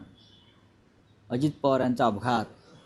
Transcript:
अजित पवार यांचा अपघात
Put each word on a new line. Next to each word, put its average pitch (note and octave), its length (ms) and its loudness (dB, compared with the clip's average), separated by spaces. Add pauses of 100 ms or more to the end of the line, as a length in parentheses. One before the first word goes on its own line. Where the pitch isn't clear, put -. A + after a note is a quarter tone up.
(1300)
अजित C#3 200 0 (120)
पवार C3+ 180 2
यांचा B2+ 260 2
अपघात A2+ 380 -2 (420)